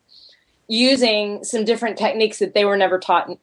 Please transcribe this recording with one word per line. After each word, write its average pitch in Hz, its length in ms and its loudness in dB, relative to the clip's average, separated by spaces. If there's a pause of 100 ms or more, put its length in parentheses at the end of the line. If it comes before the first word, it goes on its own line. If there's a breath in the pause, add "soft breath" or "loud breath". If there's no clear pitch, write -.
(680 soft breath)
using 220 760 0
some 220 200 -4
different 220 340 -2
techniques 220 400 0
that 202 160 -2
they 208 100 4
were 202 120 2
never 185 220 2
taught 180 300 0
in, 175 140 -14